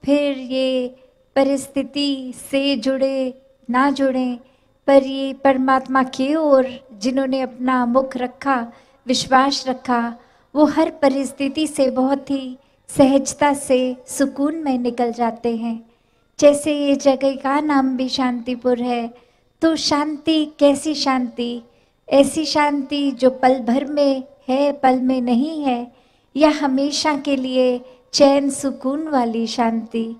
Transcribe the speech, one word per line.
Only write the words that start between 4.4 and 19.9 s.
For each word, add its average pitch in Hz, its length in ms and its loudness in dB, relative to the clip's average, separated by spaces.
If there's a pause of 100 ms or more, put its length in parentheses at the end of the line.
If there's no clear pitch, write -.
पर 277 140 8
ये 269 320 -4
परमात्मा 262 680 2
की 262 300 -2
ओर 277 340 4 (260)
जिन्होंने 262 460 -2
अपना 254 460 -2
मुख 262 300 0
रखा, 247 400 -4 (500)
विश्वास 262 600 2
रखा, 240 480 -4 (380)
वो 302 120 4
हर 320 240 0 (120)
परिस्थिति 277 640 -2
से 277 240 0
बहुत 269 400 -2
ही 262 260 -6 (340)
सहजता 277 640 2
से 254 420 0 (120)
सुकून 277 480 -2
में 285 220 -4
निकल 240 340 -2
जाते 233 440 -4
हैं। 226 240 -6 (580)
जैसे 294 380 4
ये 285 200 2
जगह 269 400 0
का 269 240 -2
नाम 269 360 2
भी 254 120 -2
शांतिपुर 247 760 -2
है, 240 300 -4 (500)
तो 330 160 4
शांति, 302 680 0 (140)